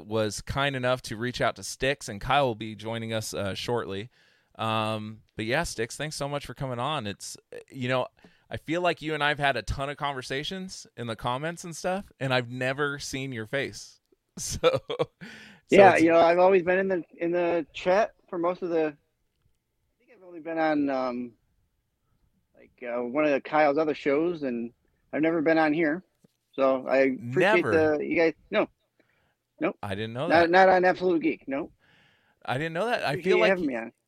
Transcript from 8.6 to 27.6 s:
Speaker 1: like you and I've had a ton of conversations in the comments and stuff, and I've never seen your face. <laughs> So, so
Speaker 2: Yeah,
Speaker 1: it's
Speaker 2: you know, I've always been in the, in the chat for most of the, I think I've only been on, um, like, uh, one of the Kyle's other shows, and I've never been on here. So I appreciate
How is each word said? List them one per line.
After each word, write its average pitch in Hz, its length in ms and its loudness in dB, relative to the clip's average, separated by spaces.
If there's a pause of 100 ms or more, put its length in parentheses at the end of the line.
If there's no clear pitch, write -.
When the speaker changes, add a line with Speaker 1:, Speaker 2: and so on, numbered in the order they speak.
Speaker 1:
like 170 200 0
you 156 140 -6
and 147 80 -2
I've 147 160 0
had 139 180 2
a 107 60 -6
ton 139 260 -6
of 143 80 -10
conversations 143 880 -8 (100)
in 120 120 -10
the 113 80 -6
comments 143 480 -6
and 165 120 -12
stuff, 185 300 -6 (140)
and 135 120 -4
I've 123 200 -2
never 135 480 -4
seen 135 320 -8
your 110 160 -8
face. - 560 -8
<laughs> - 340 -20
So, - 240 -8
so - 460 0 (640)
Speaker 2:
Yeah, 190 220 10
Speaker 1:
it's 160 100 4
Speaker 2:
you 165 80 6
know, 165 80 8
I've 170 200 6
always 185 240 6
been 180 140 2
in 196 100 0
the, 180 160 -2 (140)
in 170 140 -2
the 175 420 0
chat 185 400 0 (160)
for 185 80 -8
most 175 240 -2
of 180 80 -4
the, 160 160 2
I 151 80 -4 (1040)
think - 180 -20
I've 185 120 -20
only 175 140 -14
been 165 180 -6
on, 151 320 2
um, 123 400 -4 (1200)
like, - 160 -20 (160)
uh, 120 140 -4
one 131 240 0
of 147 60 4
the 135 100 2
Kyle's 151 380 2
other 151 160 0
shows, 151 480 0
and 120 280 -4 (400)
I've 139 120 -2
never 165 180 0
been 160 160 4
on 156 160 4
here. 165 300 -2 (500)
So 135 320 2
I 131 120 2
appreciate 135 680 2